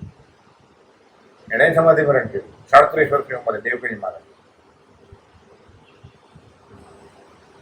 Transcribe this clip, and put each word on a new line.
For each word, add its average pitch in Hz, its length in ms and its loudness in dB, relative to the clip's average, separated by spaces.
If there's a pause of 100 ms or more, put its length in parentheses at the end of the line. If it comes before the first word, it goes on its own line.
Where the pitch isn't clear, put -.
(1500)
એણે 143 200 2
સમાધિ 160 280 4
મરણ 131 240 0
કર્યું, - 440 -14
સાડત્રીસ 147 420 4
વર્ષની 139 240 -2
ઉંમરે 110 240 -8
દેવપેટી 120 340 -8
મહારાજ. 95 260 -12 (3500)